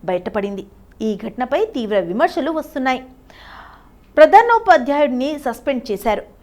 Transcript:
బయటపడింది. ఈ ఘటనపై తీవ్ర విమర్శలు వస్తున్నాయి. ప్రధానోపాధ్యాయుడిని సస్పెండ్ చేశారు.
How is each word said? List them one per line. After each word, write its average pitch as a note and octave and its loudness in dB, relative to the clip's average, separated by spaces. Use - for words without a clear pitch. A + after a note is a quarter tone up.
బయటపడింది. G3 -6
ఈ A3 -4
ఘటనపై B3+ -2
తీవ్ర A3 -2
విమర్శలు C4 -2
వస్తున్నాయి. C4+ -6
ప్రధానోపాధ్యాయుడిని D4 4
సస్పెండ్ B3+ -6
చేశారు. G3+ -2